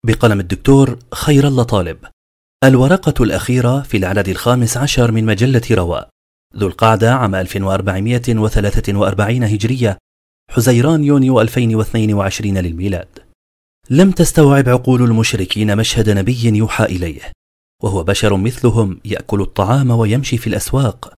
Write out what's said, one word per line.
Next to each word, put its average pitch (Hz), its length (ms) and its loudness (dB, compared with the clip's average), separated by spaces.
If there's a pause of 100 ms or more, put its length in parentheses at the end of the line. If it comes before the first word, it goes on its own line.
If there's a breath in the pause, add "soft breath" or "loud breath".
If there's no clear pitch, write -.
بقلم 110 340 2
الدكتور 123 580 2 (160)
خير 143 340 2
الله 127 140 0
طالب. 92 360 -2 (640)
الورقة 135 600 4
الأخيرة 123 560 0
في 131 160 -6
العدد 95 320 -2
الخامس 120 480 0
عشر 123 360 0
من 110 140 0
مجلة 117 440 0
رواء، 87 380 -2 (480)
ذو 101 100 -2
القعدة 113 480 2
عام 113 200 -2
ألف 92 220 -4
وأربعمائة 98 800 -2
وثلاثة 104 600 0
وأربعين 104 460 0
هجرية، 107 540 -2 (520)
حزيران 131 540 0
يونيو 131 360 4
ألفين 113 340 0
واثنين 107 400 -2
وعشرين 98 440 -2
للميلاد. 90 500 -6 (840)
لم 175 200 6
تستوعب 139 580 4
عقول 123 340 2
المشركين 107 760 0
مشهد 110 340 0
نبي 110 460 0
يوحى 107 280 0
إليه، 87 380 -6 (600)
وهو 95 220 -4
بشر 101 320 0
مثلهم 110 680 0
يأكل 104 360 -6
الطعام 117 500 0
ويمشي 117 480 0
في - 80 -8
الأسواق - 720 -4